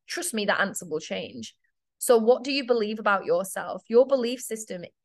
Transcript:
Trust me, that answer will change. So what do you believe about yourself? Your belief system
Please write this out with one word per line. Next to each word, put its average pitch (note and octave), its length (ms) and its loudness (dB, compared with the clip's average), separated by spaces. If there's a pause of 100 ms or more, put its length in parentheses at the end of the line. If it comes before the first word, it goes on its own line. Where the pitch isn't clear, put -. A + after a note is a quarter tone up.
Trust E4+ 260 -6
me, G#3+ 140 -2
that G3 120 2
answer - 260 -2
will D#3 140 -4
change. G3+ 560 -10 (420)
So A#3+ 200 4
what A#3 260 4
do C#4 80 -4
you C4+ 160 -2
believe A3 320 0
about G3+ 240 0
yourself? F3+ 640 -4
Your A#3 180 6
belief B3+ 360 0
system G#3+ 420 -10 (220)